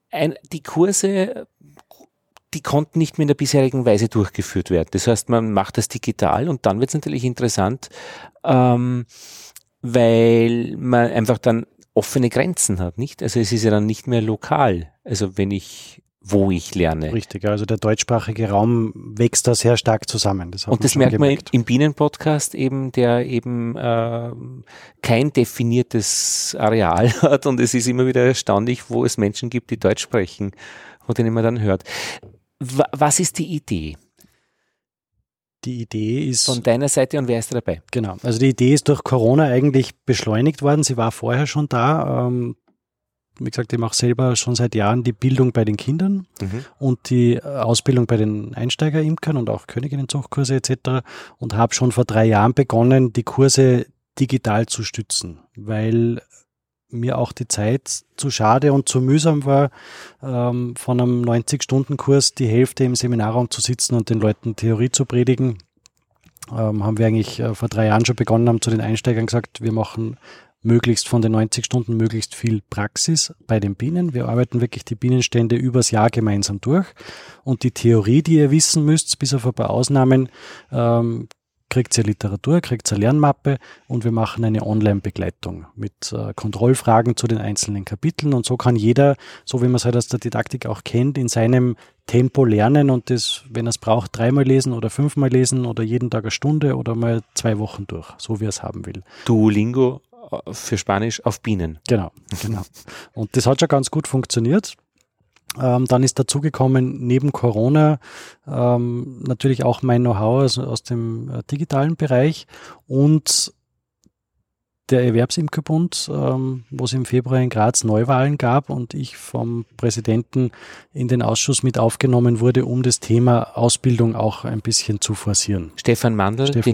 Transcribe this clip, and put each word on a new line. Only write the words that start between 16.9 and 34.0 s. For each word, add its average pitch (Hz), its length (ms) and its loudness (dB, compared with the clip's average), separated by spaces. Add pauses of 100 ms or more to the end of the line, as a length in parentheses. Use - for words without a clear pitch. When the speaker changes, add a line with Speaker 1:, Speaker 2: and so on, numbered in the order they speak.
Speaker 2:
Richtig, - 340 -8
also 104 180 -2
der 107 140 -2
deutschsprachige 110 720 -2
Raum 113 420 2 (240)
wächst 117 300 0
da 120 80 4
sehr 113 220 2
stark - 320 0
zusammen. 98 420 -4
Das 95 160 -12
hat 107 60 -4
Speaker 1:
Und 120 80 0
Speaker 2:
man - 20 -2
Speaker 1:
das 127 100 2
Speaker 2:
schon 143 80 0
Speaker 1:
merkt 127 180 4
man 143 100 4
Speaker 2:
gemerkt. 139 240 -2
Speaker 1:
im 120 120 2
Bienenpodcast 147 920 0
eben, 131 380 -4
der 120 340 2
eben, 120 520 -4
ähm, 120 840 -6 (380)
kein 123 300 2
definiertes - 1300 -2
Areal 107 520 2
<laughs> - 120 -2
hat 143 240 4
und 127 140 0
es 120 140 0
ist 117 120 -2
immer 127 200 0
wieder 123 180 2
erstaunlich, 123 680 0
wo 120 140 0
es 123 140 -2
Menschen 110 320 -2
gibt, 120 200 -8
die 113 80 -6
Deutsch 98 240 0
sprechen, 98 500 -4 (540)
wo 123 60 -2
den 113 200 0
man 113 120 0
dann 117 160 0
hört. 98 240 0 (760)
Wa-, 131 340 -2
was 147 280 2
ist - 180 -4
die 160 160 -4
Idee? 78 420 -6 (1700)